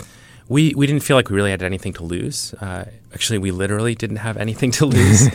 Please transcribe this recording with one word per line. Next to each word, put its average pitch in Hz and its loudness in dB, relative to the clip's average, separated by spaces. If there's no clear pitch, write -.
We, 151 2
we 139 0
didn't 143 -2
feel 139 2
like 123 2
we 101 -2
really 101 0
had 92 -4
anything 92 -6
to 85 -12
lose. 87 -8
Uh, 92 -10
actually, - -4
we 95 -2
literally 104 -2
didn't 107 -6
have 107 -6
anything 110 -2
to 156 2
lose. 107 6